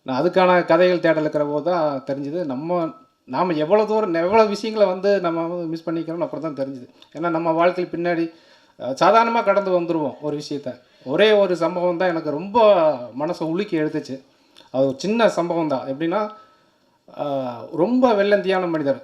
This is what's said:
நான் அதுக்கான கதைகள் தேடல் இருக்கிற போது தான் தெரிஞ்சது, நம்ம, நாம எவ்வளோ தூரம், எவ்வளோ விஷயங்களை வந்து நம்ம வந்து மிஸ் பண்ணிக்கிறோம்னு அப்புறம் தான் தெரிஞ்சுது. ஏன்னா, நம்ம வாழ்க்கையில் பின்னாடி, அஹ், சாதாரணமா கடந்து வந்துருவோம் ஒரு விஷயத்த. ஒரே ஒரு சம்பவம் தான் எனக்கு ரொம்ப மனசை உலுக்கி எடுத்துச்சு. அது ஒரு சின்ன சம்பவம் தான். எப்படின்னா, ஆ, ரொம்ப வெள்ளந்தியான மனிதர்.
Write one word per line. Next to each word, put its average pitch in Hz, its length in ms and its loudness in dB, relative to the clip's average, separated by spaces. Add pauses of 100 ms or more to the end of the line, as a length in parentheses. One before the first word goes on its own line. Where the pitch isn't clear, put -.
நான் - 200 -2
அதுக்கான 180 420 4
கதைகள் 175 360 4
தேடல் 160 200 2
இருக்கிற 151 240 0
போது 147 260 -2
தான் 151 360 -2
தெரிஞ்சது, 143 380 -6
நம்ம, 160 460 -4 (340)
நாம 170 280 -2
எவ்வளோ 165 320 2
தூரம், 214 300 0
எவ்வளோ 190 300 4
விஷயங்களை 208 440 0
வந்து 196 320 0
நம்ம 165 260 -2
வந்து 175 200 -6
மிஸ் 160 220 -8
பண்ணிக்கிறோம்னு 165 340 -6
அப்புறம் 147 320 -6
தான் 135 120 -6
தெரிஞ்சுது. 131 500 -16
ஏன்னா, 170 140 -4
நம்ம 165 220 -2
வாழ்க்கையில் 170 480 0
பின்னாடி, 165 340 -4 (480)
அஹ், 123 180 -6
சாதாரணமா 233 440 4
கடந்து 190 360 2
வந்துருவோம் 160 400 -4
ஒரு 147 180 -6
விஷயத்த. 139 420 -10 (240)
ஒரே 185 280 4
ஒரு 196 240 4
சம்பவம் 175 400 -2
தான் 185 120 0
எனக்கு 160 220 -2
ரொம்ப 202 440 4 (440)
மனசை 165 240 -4
உலுக்கி 165 380 -2
எடுத்துச்சு. 147 420 -4 (480)
அது 135 160 2
ஒரு 135 120 -2
சின்ன 214 300 2
சம்பவம் 170 400 -2
தான். 135 180 -4
எப்படின்னா, 165 440 -4 (880)
ஆ, 135 420 -6 (120)
ரொம்ப 240 400 2
வெள்ளந்தியான 190 560 2
மனிதர். 143 360 -2